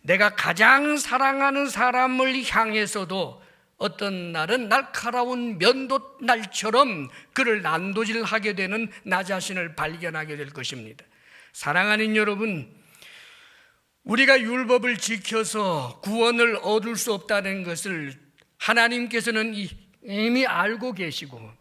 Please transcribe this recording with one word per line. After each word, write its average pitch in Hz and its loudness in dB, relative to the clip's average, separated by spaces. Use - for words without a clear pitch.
내가 196 4
가장 262 4
사랑하는 269 0
사람을 254 2
향해서도 202 -2
어떤 185 -4
날은 208 0
날카로운 240 0
면도날처럼 233 2
그를 233 2
난도질하게 208 -2
되는 202 -4
나 190 0
자신을 185 -4
발견하게 160 -6
될 143 -10
것입니다. 123 -12
사랑하는 214 2
여러분, 202 -2
우리가 262 6
율법을 247 2
지켜서 196 -4
구원을 233 2
얻을 214 0
수 226 -2
없다는 196 -2
것을 165 -6
하나님께서는 233 0
이-, 202 -6
이미 240 0
알고 214 -2
계시고 135 -10